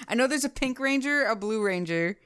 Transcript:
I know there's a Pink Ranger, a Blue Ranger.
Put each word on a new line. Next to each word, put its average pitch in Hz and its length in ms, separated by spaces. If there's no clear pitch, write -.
I - 80
know 254 120
there's 277 180
a 277 40
Pink 262 300
Ranger, 277 460
a 220 100
Blue 214 280
Ranger. 180 640